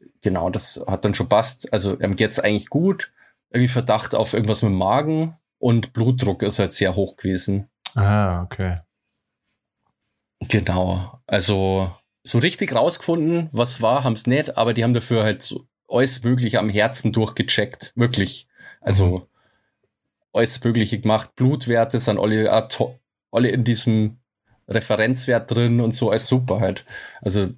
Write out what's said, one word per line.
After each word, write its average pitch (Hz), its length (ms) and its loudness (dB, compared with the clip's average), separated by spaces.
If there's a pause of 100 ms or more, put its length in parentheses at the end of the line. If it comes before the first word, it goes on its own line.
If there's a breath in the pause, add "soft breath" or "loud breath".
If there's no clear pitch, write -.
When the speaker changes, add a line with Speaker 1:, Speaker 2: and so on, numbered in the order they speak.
(220)
Speaker 1:
genau, 92 280 0
das - 360 -4
hat 95 180 -4
dann 101 100 2
schon - 140 -2
passt. - 440 2
Also 95 260 -2
ihm 98 180 -2
geht's 107 220 0
eigentlich 104 320 0
gut. 185 400 0 (400 soft breath)
Irgendwie 123 220 2
Verdacht 120 420 0
auf 110 180 0
irgendwas 107 300 0
mit 107 80 2
dem 95 80 0
Magen 151 580 0 (220)
und 117 340 0
Blutdruck 117 500 0
ist 101 160 0
halt 98 140 0
sehr 92 220 0
hoch 95 220 -2
gewesen. 98 520 -4 (260)
Speaker 2:
Ah, 101 480 2
okay. 90 360 -6 (1700)
Speaker 1:
Genau, 92 800 -2
also 95 640 0 (300)
so - 160 0
richtig 170 360 -2
rausgefunden, 165 800 0
was 120 300 -2
war, 123 220 2
haben's 113 220 -2
nicht, 139 300 0
aber 113 160 0
die 113 120 0
haben 120 100 2
dafür 113 280 0
halt 107 200 -2
so - 240 -8 (220)
alles 127 340 0
Mögliche 120 380 0
am 107 100 0
Herzen 107 420 0
durchgecheckt, - 840 -2
wirklich. 117 500 0 (340 loud breath)
Also 92 380 2
Speaker 2:
Mhm. - 80 -14 (1040)
Speaker 1:
alles 117 320 0
Mögliche 113 340 0
gemacht, 107 360 0
Blutwerte 120 640 0
sind 104 180 0
alle, 107 300 2
äh, 107 200 2
to-, - 300 -4 (340)
alle 120 180 2
in 123 140 0
diesem 110 540 0 (500)
Referenzwert 113 840 0
drin 120 260 2
und 113 140 0
so, 110 160 0
alles 110 180 0
super 123 320 0
halt. 95 260 -2 (340 loud breath)
Also 98 380 0